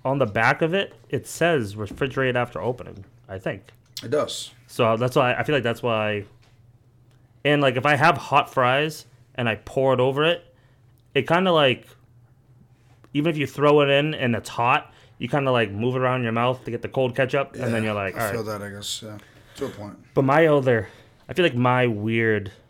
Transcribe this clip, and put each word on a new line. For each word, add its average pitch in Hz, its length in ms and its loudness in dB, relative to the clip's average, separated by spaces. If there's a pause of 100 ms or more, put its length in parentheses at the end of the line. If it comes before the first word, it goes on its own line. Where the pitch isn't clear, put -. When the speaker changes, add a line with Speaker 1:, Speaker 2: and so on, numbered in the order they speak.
Speaker 1:
on 135 140 -2
the 131 60 4
back 113 360 2
of 165 120 0
it, 196 200 -4 (160)
it - 180 -6
says 139 480 0
"refrigerate 127 600 -4
after 120 260 -4
opening," 95 440 -8 (240)
I 95 100 -12
think. 101 320 -10 (320)
Speaker 2:
It 120 80 -12
does. - 400 -4 (160)
Speaker 1:
So 113 300 2
that's 123 180 -2
why, 127 180 4
I - 100 -2
feel 147 120 0
like 127 80 0
that's 117 200 -4
why. 107 420 -2 (1200)
And, 147 160 4
like, 131 140 2
if 123 100 -2
I 147 100 4
have 151 220 4
hot - 360 0
fries 135 520 0 (300)
and 120 120 -2
I 107 80 0
pour 131 380 0
it 123 60 2
over 135 260 2
it, 170 180 0 (680)
it 135 140 0
kinda, 180 240 4
like, 139 360 2 (1300)
even 147 160 0
if 156 80 -2
you 143 80 -2
throw 147 360 4
it 139 80 2
in 143 240 2
and 120 220 0
it's - 140 -6
hot, 127 420 0 (280)
you 123 100 -6
kinda, 139 220 0
like, 113 200 2
move 117 240 -2
it 131 60 -2
around 127 220 0
your 113 80 -2
mouth 120 340 -2
to 117 60 -8
get 117 100 -6
the 107 80 -8
cold 127 260 -2
ketchup, 135 380 -2
and 120 200 -4
then 110 100 0
Speaker 2:
Yeah, 110 60 -2
Speaker 1:
you're 104 40 -2
like, 98 240 -4
Speaker 2:
I 113 100 -2
Speaker 1:
"All 98 40 -2
Speaker 2:
feel 113 120 -4
Speaker 1:
right." 104 160 -8
Speaker 2:
that, 101 60 -10
I 101 60 -12
guess, 101 320 -10
yeah. 104 140 -14 (400)
To 139 80 -6
a 120 40 -8
point. 101 280 -14 (180)
Speaker 1:
But 143 80 4
my 151 240 6
other, 127 400 2 (420)
I 127 40 -12
feel 180 120 2
like 135 100 0
my 123 300 2
weird 110 680 0 (180)